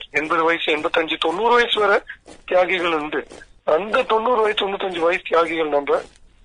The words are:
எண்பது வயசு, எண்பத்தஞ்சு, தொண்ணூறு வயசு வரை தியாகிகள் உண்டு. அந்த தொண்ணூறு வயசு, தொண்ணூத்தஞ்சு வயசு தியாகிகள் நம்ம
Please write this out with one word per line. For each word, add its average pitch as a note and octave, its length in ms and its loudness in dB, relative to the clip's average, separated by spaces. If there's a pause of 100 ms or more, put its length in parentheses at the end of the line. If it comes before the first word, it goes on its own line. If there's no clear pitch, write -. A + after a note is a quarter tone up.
(120)
எண்பது D#3 320 0
வயசு, E3 280 0
எண்பத்தஞ்சு, D#3+ 460 -2
தொண்ணூறு G3+ 360 0
வயசு A#3+ 260 2
வரை G3+ 180 4 (480)
தியாகிகள் F3+ 540 2
உண்டு. D3+ 220 -6 (440)
அந்த G#3+ 380 2
தொண்ணூறு A3 380 0
வயசு, G#3+ 200 0
தொண்ணூத்தஞ்சு F#3+ 380 -4
வயசு F3 240 0
தியாகிகள் E3 460 0
நம்ம C#3+ 300 0 (460)